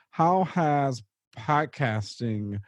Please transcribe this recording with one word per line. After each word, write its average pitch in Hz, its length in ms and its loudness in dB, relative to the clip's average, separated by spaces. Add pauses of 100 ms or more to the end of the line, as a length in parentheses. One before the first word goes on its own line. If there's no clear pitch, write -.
(100)
how 180 340 2
has 143 580 0 (360)
podcasting, 110 1300 -2